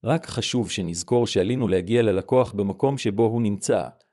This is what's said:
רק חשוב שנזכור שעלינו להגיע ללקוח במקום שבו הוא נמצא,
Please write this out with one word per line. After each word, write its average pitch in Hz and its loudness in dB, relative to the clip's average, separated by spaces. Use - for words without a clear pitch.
רק 160 0
חשוב 117 -4
שנזכור 95 0
שעלינו 113 0
להגיע 95 2
ללקוח 110 2
במקום 101 0
שבו 107 0
הוא 117 2
נמצא, 101 0